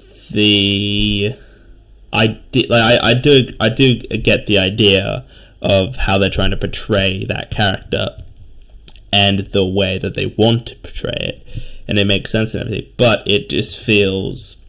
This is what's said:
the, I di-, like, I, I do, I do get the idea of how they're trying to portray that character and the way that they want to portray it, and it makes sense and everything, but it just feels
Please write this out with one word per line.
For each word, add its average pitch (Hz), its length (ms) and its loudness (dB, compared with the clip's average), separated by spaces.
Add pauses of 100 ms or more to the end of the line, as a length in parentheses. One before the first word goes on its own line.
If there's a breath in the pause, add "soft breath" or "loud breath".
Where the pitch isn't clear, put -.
(320)
the, 104 1000 0 (800 soft breath)
I 110 260 0 (120)
di-, - 160 0
like, 117 340 4
I, - 80 2
I 117 60 4
do, 135 440 4
I 113 100 2
do 127 260 4
get - 500 -2
the 101 140 2
idea 101 640 2 (380 soft breath)
of 98 340 2
how 98 240 0
they're 95 100 2
trying 95 220 0
to 98 60 -2
portray 98 680 -2
that - 240 -6
character - 600 -2 (1000)
and 98 280 0
the 98 260 -2
way 95 320 0
that 92 160 -6
they - 120 -4
want 117 420 2
to - 80 -16
portray - 440 -8
it, - 280 -8 (400 loud breath)
and 104 100 0
it 101 80 4
makes 98 260 -2
sense 110 220 0
and - 120 -6
everything, - 320 -6
but 113 280 2
it 101 240 0
just - 280 -4
feels 98 800 -2 (120)